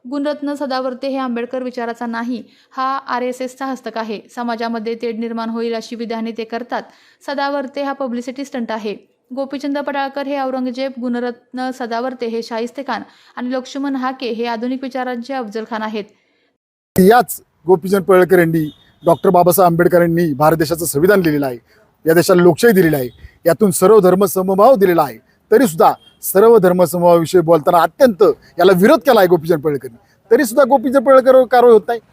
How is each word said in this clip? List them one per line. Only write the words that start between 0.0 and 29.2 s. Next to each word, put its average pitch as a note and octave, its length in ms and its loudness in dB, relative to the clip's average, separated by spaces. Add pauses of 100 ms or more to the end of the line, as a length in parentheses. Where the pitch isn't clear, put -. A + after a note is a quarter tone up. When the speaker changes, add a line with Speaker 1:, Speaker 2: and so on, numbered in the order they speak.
Speaker 1:
गुणरत्न C#4+ 440 -6
सदावर्ते C4 540 -6
हे C4+ 80 -6
आंबेडकर B3 460 -6
विचाराचा A#3 440 -8
नाही, A#3 360 -8 (340)
हा C4 80 -4
आर C4 380 -6
एस B3+ 200 -8
एसचा B3+ 240 -10
हस्तक B3 320 -10
आहे. A3 220 -8 (140)
समाजामध्ये A#3 600 -6
तेढ A3+ 240 -8
निर्माण A3+ 320 -8
होईल A#3 240 -6
अशी A3+ 220 -12
विधाने A3+ 420 -8
ते A3+ 60 -10
करतात. A#3 380 -10 (440)
सदावर्ते C#4+ 560 -6
हा C#4 100 -6
पब्लिसिटी C4 520 -8
स्टंट A#3 280 -10
आहे. G#3+ 240 -8 (400)
गोपीचंद C#4 420 -6
पडळकर C#4 480 -6
हे C#4 120 -6
औरंगजेब, C4 600 -6
गुणरत्न B3 720 -8
सदावर्ते B3 560 -8
हे A3+ 160 -6
शाहिस्ते A#3 400 -10
खान A#3+ 200 -8 (340)
आणि B3 160 -8
लक्ष्मण C4+ 440 -6
हाके B3+ 340 -6
हे A#3 160 -6
आधुनिक B3 360 -6
विचारांचे B3+ 520 -8
अफजल A3 360 -8
खान A3 120 -8
आहेत. G#3+ 220 -8 (960)
Speaker 2:
याच G#3 440 4 (240)
गोपीचंद F#3 360 0
पडळकर F3+ 360 4
यांनी, D#3+ 320 0 (340)
डॉक्टर E3+ 260 2
बाबासाहेब F3 420 4
आंबेडकर E3+ 280 2
यांनी E3+ 340 0
भारत D#3 220 2
देशाचं E3 280 -4
संविधान F#3+ 360 2
लिहिलेलं D3 260 0
आहे, B2 120 -8 (480)
या D#3+ 80 2
देशाला F3 280 4
लोकशाही F3 320 4
दिलेली E3 220 2
आहे, B2+ 120 -4 (380)
यातून F#3 240 2
सर्व G#3 300 4
धर्म F#3 240 4
समभाव F#3+ 500 2
दिलेला F3+ 280 4
आहे, A#2+ 160 -6 (320)
तरीसुद्धा F#3+ 420 4 (300)
सर्व A3 360 4
धर्म F3+ 260 4
समभावाविषयी E3+ 560 2
बोलताना E3 420 2
अत्यंत G#3+ 400 2 (360)
याला F#3 180 4
विरोध A#3 220 4
केला A#3 220 2